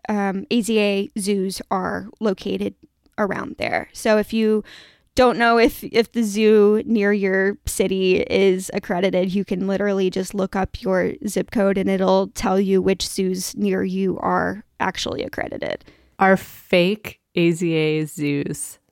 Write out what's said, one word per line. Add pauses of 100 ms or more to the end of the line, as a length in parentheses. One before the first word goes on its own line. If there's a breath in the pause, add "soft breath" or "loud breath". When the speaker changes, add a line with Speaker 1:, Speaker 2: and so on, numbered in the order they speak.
Speaker 1:
um,
A
Z
A
zoos (100)
are (100)
located (440)
around
there.
So
if
you (500 loud breath)
don't
know
if,
if
the
zoo
near
your
city
is
accredited,
you
can
literally
just
look
up
your (140)
zip
code
and
it'll
tell
you
which
zoos
near
you
are (160)
actually
accredited. (340 soft breath)
Speaker 2:
Are
fake (140)
A
Z
A
zoos (140)